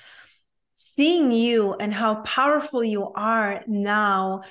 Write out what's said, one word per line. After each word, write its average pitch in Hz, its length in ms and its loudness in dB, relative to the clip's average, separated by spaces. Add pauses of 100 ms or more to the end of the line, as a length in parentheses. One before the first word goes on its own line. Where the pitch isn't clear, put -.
(720)
seeing 302 580 2
you 226 420 2
and 208 200 -4
how 214 220 0
powerful 269 680 0
you 208 320 -2
are 208 500 -2
now. 202 840 0